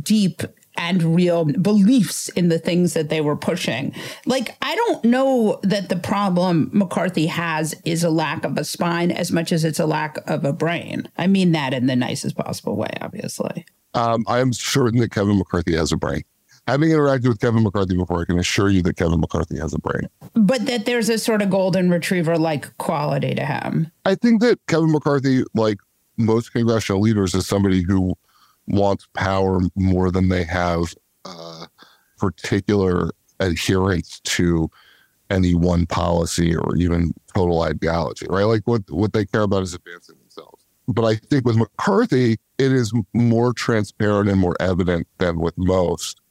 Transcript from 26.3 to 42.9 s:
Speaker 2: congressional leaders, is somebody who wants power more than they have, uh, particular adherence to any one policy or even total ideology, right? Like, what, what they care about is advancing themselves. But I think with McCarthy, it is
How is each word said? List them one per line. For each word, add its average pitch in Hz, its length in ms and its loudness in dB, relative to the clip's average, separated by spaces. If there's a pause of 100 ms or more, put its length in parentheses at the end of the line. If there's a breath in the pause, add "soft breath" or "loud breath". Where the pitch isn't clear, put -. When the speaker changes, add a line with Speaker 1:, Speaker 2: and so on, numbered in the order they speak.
Speaker 2:
congressional 113 480 0
leaders, 104 340 2
is 92 140 0
somebody 98 340 2
who 92 340 0 (520 soft breath)
wants 101 460 0
power 95 460 0 (160)
more 92 340 2
than 92 200 2
they 90 140 0
have, 85 520 -2 (280)
uh, 85 440 -18 (500 soft breath)
particular 95 920 0 (280)
adherence 95 840 0
to 85 460 0 (600 soft breath)
any 92 240 2
one 87 320 2
policy 85 680 -2
or 78 200 -2
even 85 380 0 (180)
total 87 300 0
ideology, 80 640 -4
right? 95 180 0
Like, 110 200 0
what, 117 240 -2
what 92 240 -2
they 107 100 0
care 107 200 0
about 98 180 0
is 90 140 -6
advancing 87 420 -20
themselves. - 480 -20 (220)
But 113 180 0
I 110 100 2
think 127 300 0
with 113 120 2
McCarthy, 127 800 0 (200)
it 135 140 2
is 123 200 0 (220)